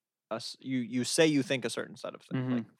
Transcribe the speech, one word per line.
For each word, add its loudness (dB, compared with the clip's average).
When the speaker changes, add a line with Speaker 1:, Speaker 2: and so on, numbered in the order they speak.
Speaker 1:
a -2
s-, -8
you, -4
you -2
say 6
you 4
think 0
a -2
certain -6
set -8
of -20
thi-, -6
Speaker 2:
Mm-hmm. 0
Speaker 1:
like, 0